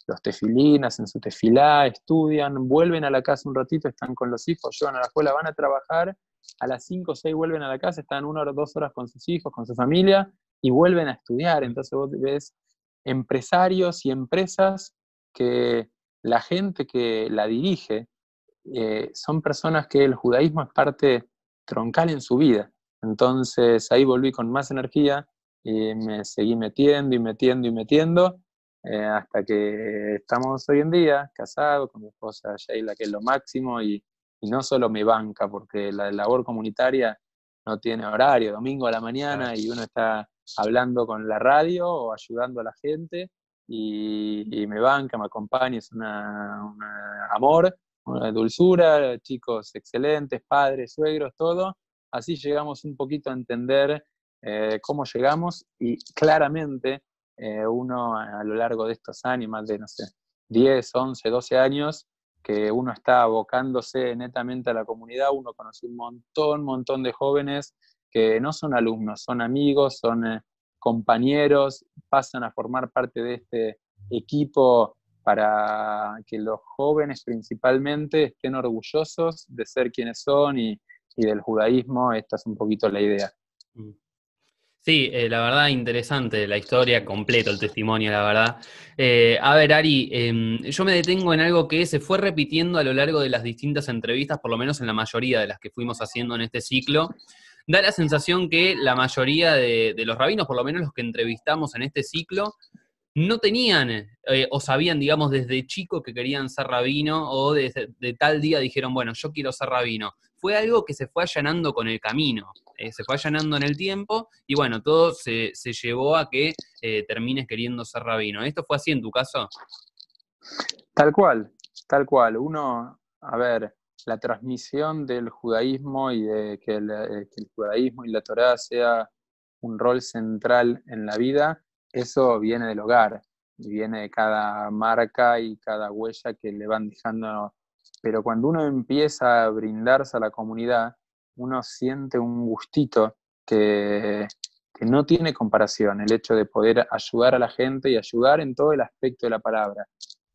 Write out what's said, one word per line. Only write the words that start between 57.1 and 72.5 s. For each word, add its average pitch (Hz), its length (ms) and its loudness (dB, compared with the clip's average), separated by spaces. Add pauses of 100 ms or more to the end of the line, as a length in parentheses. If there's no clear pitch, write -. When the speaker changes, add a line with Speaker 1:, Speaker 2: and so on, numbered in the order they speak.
Speaker 1:
eh, 107 280 -6
uno 120 520 -2
a 107 260 -10
lo 107 120 -4
largo 113 300 -2
de 113 80 -4
estos - 300 -16
años, 123 260 -4
más 110 180 -8
de, 107 120 -4
no 107 80 -16
sé, - 160 -12 (460)
diez, 127 440 4
once, 127 360 -4
doce 123 280 0
años, 143 480 0 (380)
que 104 280 0
uno 123 200 -2
está 123 320 2
abocándose 123 920 -2
netamente 123 520 -8
a 117 40 0
la 113 120 -4
comunidad, 117 480 -4
uno 127 200 -8
conoce 110 340 -18
un 120 80 -14
montón, 135 680 -4
montón 131 360 -4
de 123 120 -4
jóvenes 143 600 -2 (380)
que 110 300 4
no 143 100 -2
son 151 240 -4
alumnos, 113 480 -2
son 123 180 -4
amigos, 139 580 2
son, 117 280 0
eh, 110 140 -6 (360)
compañeros, 135 1080 2 (240)
pasan 131 340 0
a 110 80 -8